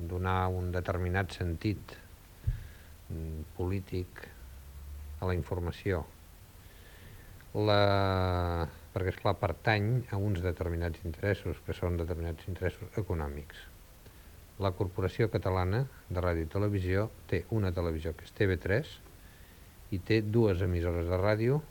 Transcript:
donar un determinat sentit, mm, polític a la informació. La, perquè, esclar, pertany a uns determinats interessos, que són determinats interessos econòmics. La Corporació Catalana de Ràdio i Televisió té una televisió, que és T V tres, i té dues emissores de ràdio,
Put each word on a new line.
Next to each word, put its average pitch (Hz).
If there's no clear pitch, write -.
donar 92
un 90
determinat 90
sentit, 90
mm, 80
polític 92
a 92
la 87
informació. 87
La, 95
perquè, 92
esclar, -
pertany 110
a 98
uns 98
determinats 85
interessos, 87
que -
són 87
determinats 85
interessos 90
econòmics. 73
La 98
Corporació 95
Catalana 95
de 92
Ràdio 85
i 78
Televisió 101
té 107
una 101
televisió, 82
que -
és -
T 107
V 92
tres, 110
i 98
té 110
dues 104
emissores 87
de 90
ràdio, 110